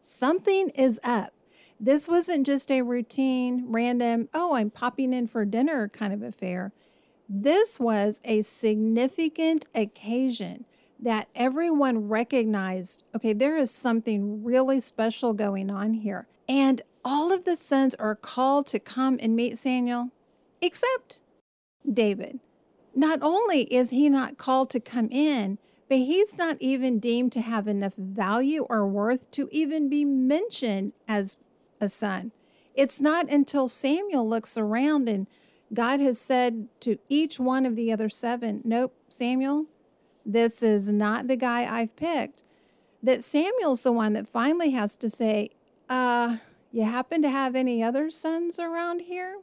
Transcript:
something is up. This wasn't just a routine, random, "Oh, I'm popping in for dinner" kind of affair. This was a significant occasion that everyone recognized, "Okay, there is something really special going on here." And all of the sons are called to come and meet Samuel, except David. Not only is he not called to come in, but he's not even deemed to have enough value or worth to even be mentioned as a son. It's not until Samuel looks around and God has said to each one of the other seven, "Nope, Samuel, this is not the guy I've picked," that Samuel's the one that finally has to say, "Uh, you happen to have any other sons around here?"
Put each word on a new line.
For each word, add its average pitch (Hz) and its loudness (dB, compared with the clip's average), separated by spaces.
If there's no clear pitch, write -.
something 381 0
is 262 2
up. 240 -2
This 220 2
wasn't 330 2
just 277 0
a 262 2
routine, 247 0
random, 233 0
"Oh, 330 0
I'm 214 0
popping 254 -2
in 240 -2
for 220 -2
dinner" 226 0
kind 208 -6
of 208 -6
affair. 190 -8
This 294 2
was 214 0
a 214 0
significant 262 0
occasion 226 -4
that 220 -2
everyone 262 0
recognized, 214 -2
"Okay, 220 0
there 269 2
is 269 0
something 214 -2
really 262 2
special 226 -2
going 196 -2
on 202 -2
here." 214 -6
And 269 2
all 294 0
of 359 0
the 349 0
sons 269 2
are 214 -4
called 277 0
to - -4
come 262 -2
and 226 2
meet 233 0
Samuel, 247 -2
except 494 -2
David. 208 0
Not 302 2
only 339 2
is 247 2
he 285 4
not 269 2
called 262 0
to 247 -4
come 233 -4
in, 254 0
but 269 4
he's 339 2
not 330 -2
even 254 0
deemed 240 0
to 240 -4
have 220 -2
enough 196 -2
value 214 -2
or 214 2
worth 208 0
to - -4
even 302 0
be 294 0
mentioned 262 0
as 202 -2
a 208 0
son. 190 -6
It's 269 2
not 302 2
until 277 2
Samuel 294 0
looks 226 -4
around 247 2
and 202 -2
God 240 2
has 262 2
said 247 0
to 233 -2
each 302 0
one 262 2
of 233 -2
the 226 0
other 214 -2
seven, 233 -4
"Nope, 240 0
Samuel, 269 -2
this 233 2
is 208 4
not 208 0
the 262 2
guy 240 -2
I've 226 -4
picked," - -4
that 247 2
Samuel's 330 0
the 254 2
one 220 2
that 208 -6
finally 302 2
has 214 -2
to 233 -4
say, 214 0
"Uh, 240 0
you 226 0
happen 254 0
to 285 4
have 262 -2
any 254 0
other 269 0
sons 339 -4
around 339 -6
here?" 370 -10